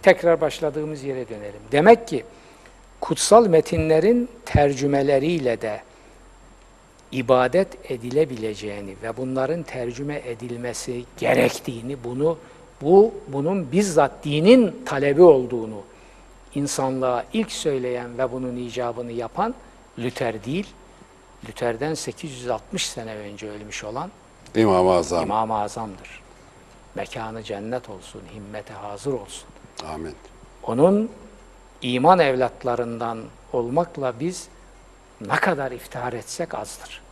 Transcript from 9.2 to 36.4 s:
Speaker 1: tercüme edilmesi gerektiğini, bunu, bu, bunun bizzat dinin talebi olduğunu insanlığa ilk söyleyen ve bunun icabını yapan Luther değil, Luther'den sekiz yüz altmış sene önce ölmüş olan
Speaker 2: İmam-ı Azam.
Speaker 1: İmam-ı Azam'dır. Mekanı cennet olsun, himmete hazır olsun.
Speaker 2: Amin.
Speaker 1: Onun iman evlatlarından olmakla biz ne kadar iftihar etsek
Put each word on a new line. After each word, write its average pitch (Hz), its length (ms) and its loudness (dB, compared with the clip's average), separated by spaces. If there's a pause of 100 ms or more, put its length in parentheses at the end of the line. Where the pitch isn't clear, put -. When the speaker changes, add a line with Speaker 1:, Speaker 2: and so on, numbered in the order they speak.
Speaker 1:
tercüme 131 640 -8
edilmesi 120 800 -10 (140)
gerektiğini, 123 880 -2
bunu, 143 340 -2 (440)
bu, 196 320 8 (140)
bunun 143 440 -4
bizzat 165 520 2
dinin 175 640 6
talebi 143 360 4
olduğunu 117 600 6 (720)
insanlığa 131 800 -2
ilk 220 200 -4
söyleyen 123 680 -4
ve 127 140 -2
bunun 127 240 -6
icabını 120 560 -6
yapan 170 420 -4 (440)
Luther 117 460 -6
değil, 160 220 -6 (800)
Luther'den 120 460 -4
sekiz 147 360 -10
yüz 123 200 -12
altmış - 380 -6
sene 113 280 -12
önce 104 340 -14
ölmüş 104 340 -14
olan 131 260 -8 (460)
Speaker 2:
İmam-ı 95 360 6
Azam. 85 300 2
Speaker 1:
İmam-ı 110 380 -2
Azam'dır. 104 640 -10 (720)
Mekanı 113 480 -10
cennet 107 460 -8
olsun, 98 340 -18 (120)
himmete 107 400 -14
hazır 101 380 -8
olsun. 104 360 -10 (460)
Speaker 2:
Amin. 80 200 -10 (480)
Speaker 1:
Onun 185 480 2 (720)
iman 127 360 4
evlatlarından 120 1000 -2 (340)
olmakla 131 680 -4
biz 175 280 -8 (720)
ne 104 160 -4
kadar 139 360 0
iftihar 123 400 -10
etsek 120 420 -10